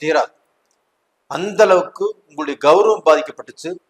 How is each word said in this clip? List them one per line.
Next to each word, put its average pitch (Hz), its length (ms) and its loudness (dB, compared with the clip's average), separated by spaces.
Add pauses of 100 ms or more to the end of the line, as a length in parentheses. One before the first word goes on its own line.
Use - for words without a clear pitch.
தீராது. 151 320 -2 (960)
அந்த 185 320 -4
அளவுக்கு 185 420 0 (220)
உங்களுடைய 147 360 -10
கௌரவம் 196 440 2
பாதிக்கப்பட்டுச்சு, 156 640 -2 (200)